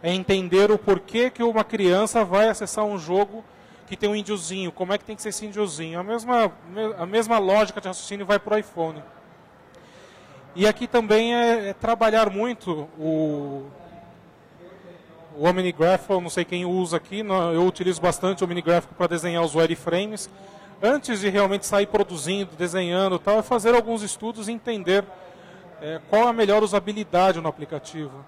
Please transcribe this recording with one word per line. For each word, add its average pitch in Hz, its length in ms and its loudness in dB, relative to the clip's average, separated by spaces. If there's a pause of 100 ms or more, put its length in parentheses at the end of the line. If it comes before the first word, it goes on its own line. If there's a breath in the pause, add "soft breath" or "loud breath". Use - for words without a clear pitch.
É 170 120 -2
entender 190 580 2
o 208 60 4
porquê 208 520 0
que 240 140 -4
uma 220 220 2
criança 202 580 2
vai 196 240 4
acessar 214 380 -2
um 208 120 -4
jogo 196 460 -2 (440 loud breath)
que 190 100 -10
tem 208 120 0
um 208 60 0
índiozinho, 190 560 -6
como 185 220 -4
é 208 40 -2
que 202 60 -8
tem 214 140 -14
que - 40 -16
ser 220 80 -8
esse 214 160 -10
índiozinho. 170 540 -6
A 180 40 -8
mesma, 226 460 0 (480)
a 175 80 -6
mesma 220 320 0
lógica 202 440 2
de 190 80 -10
raciocínio 202 360 -10
vai 202 140 2
pro 214 180 0
iPhone. 160 460 -6 (1500 loud breath)
E 185 100 2
aqui 214 220 0
também 226 480 2
é, 233 320 2
é 196 60 -6
trabalhar 220 560 2
muito 190 580 -6 (100)
o, 147 720 -4 (1700)
o 147 100 -4
Omnigraph, 180 640 2
eu 190 120 2
não 170 80 -8
sei 175 160 -2
quem 180 200 -6
usa 175 300 -2
aqui, 190 260 -6
não, 185 300 0
eu 170 160 2
utilizo 180 320 -2
bastante 180 460 0
o - 20 -6
Omnigraph 170 380 0 (120)
pra 175 100 0
desenhar 170 360 -2
os 156 120 -2
wireframes. 170 760 -2 (520 loud breath)
Antes 240 380 0
de 202 80 -2
realmente 196 380 2
sair 202 220 2
produzindo, 185 680 -2
desenhando 180 640 0
e - 20 -2
tal, 208 200 2
é 214 40 -2
fazer 233 320 2
alguns 226 280 2
estudos 214 440 -8
e 233 60 -4
entender, 202 500 0 (800 loud breath)
é, 156 180 -10 (100)
qual 226 200 6
a - 20 0
melhor 214 320 4
usabilidade 190 760 2
no 160 80 -2
aplicativo. 143 800 -10